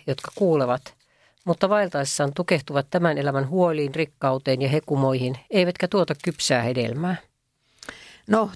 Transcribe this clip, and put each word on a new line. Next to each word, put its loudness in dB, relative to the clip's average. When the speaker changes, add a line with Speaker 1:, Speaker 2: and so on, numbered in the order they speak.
Speaker 1:
jotka -4
kuulevat, 0
mutta 0
vaeltaessaan 0
tukehtuvat -2
tämän 2
elämän -2
huoliin, 0
rikkauteen -2
ja 0
hekumoihin, 0
eivätkä 0
tuota 0
kypsää 0
hedelmää. -2
Speaker 2:
No, 2